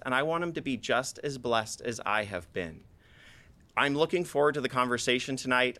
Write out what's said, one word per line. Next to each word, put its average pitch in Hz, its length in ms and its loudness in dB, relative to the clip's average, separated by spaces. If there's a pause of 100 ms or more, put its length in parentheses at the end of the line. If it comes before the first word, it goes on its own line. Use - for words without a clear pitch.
and 127 80 0
I 131 80 4
want 160 180 -2
them 170 140 -4
to 156 80 -6
be 131 160 -4
just 127 440 -2
as 143 140 -4
blessed 117 460 -2
as 117 240 -4
I 107 180 2
have 98 300 -8
been. 85 260 -6 (960)
I'm 139 180 4
looking 160 300 2
forward 147 300 4
to 147 80 -4
the 127 80 2
conversation 127 680 2
tonight. 127 440 2